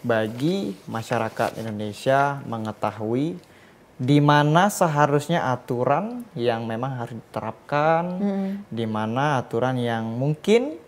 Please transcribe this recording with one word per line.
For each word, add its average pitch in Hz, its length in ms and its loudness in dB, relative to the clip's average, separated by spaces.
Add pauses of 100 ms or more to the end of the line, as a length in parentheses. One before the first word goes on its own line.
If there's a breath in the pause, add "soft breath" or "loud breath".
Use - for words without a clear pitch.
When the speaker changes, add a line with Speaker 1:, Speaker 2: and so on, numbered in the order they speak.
Speaker 1:
bagi 127 720 0 (100)
masyarakat 113 760 -2
Indonesia 131 800 0
mengetahui 113 960 -4 (560 loud breath)
di 139 240 2
mana 147 480 6
seharusnya 147 840 2
aturan 143 840 -2
yang 117 320 -2
memang 123 320 -6
harus 120 180 -8
diterapkan, 147 880 -2 (160)
Speaker 2:
Hmm. 196 320 -2 (160)
Speaker 1:
di 117 160 -6
mana 113 560 0
aturan 123 400 -2
yang 117 260 -2
mungkin 151 680 0 (140)